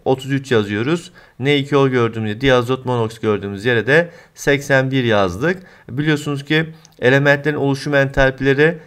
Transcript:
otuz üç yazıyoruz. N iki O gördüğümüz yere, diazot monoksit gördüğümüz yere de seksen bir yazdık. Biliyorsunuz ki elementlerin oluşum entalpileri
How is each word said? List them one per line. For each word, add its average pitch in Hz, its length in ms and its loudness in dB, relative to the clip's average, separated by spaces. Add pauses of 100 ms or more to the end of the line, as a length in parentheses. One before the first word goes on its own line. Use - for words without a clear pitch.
otuz 131 280 -2
üç 135 180 -4
yazıyoruz. 113 640 -2 (260)
N 143 180 0
iki 139 200 0
O 135 120 4
gördüğümüz 113 420 -2
yere, 107 100 -8
diazot 127 460 0
monoksit 117 360 -4
gördüğümüz 101 420 -4
yere 117 220 0
de 160 240 2 (240)
seksen 139 560 0
bir 131 140 0
yazdık. 107 540 0 (320)
Biliyorsunuz 147 540 -2
ki 156 220 -2 (320)
elementlerin 143 580 2
oluşum 139 380 -2
entalpileri 139 920 2